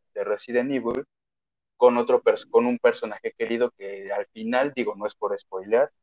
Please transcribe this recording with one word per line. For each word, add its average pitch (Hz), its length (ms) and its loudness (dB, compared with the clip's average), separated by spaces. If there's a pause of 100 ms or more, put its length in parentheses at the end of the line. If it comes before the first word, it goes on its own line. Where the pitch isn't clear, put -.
(120)
de 101 120 -6
Resident 120 460 -2
Evil 127 340 -2 (760)
con 123 180 6
otro 120 260 2
pers-, - 240 2
con 120 200 4
un 120 120 0
personaje 113 580 -2
querido 117 340 -2
que 98 420 -10
al 101 140 -4
final, 123 500 -2
digo, 107 200 -2
no 104 100 -6
es - 80 -6
por - 220 -4
spoilear, 104 540 0 (120)